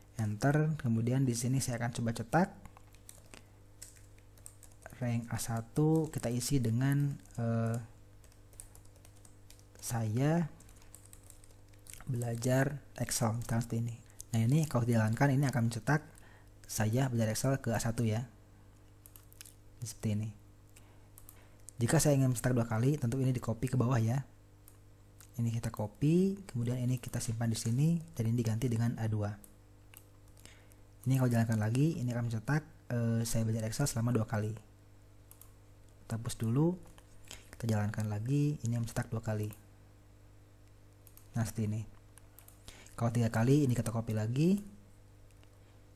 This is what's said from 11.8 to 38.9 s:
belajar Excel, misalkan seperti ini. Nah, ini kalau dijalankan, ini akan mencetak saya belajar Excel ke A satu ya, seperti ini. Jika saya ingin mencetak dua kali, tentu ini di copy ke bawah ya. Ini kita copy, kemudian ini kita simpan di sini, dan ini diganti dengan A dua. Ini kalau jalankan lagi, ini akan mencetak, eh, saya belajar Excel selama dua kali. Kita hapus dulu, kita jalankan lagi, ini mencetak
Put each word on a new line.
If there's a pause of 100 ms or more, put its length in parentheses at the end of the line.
belajar (240)
Excel,
misalkan
seperti (120)
ini. (420)
Nah,
ini
kalau
dijalankan,
ini
akan
mencetak (640)
saya
belajar
Excel
ke
A
satu
ya, (1600)
seperti
ini. (1500)
Jika
saya
ingin
mencetak
dua
kali,
tentu
ini
di
copy
ke
bawah
ya. (1120)
Ini
kita
copy,
kemudian
ini
kita
simpan
di
sini, (160)
dan
ini
diganti
dengan
A
dua. (1700)
Ini
kalau
jalankan
lagi,
ini
akan
mencetak, (320)
eh,
saya
belajar
Excel
selama
dua
kali. (1500)
Kita
hapus
dulu, (720)
kita
jalankan
lagi,
ini
mencetak